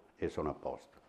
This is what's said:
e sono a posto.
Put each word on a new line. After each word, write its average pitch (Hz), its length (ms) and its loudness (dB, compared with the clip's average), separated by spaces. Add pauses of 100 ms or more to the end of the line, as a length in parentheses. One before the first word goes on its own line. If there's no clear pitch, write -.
(180)
e 82 120 2
sono 76 200 2
a 69 40 0
posto. - 420 -4 (140)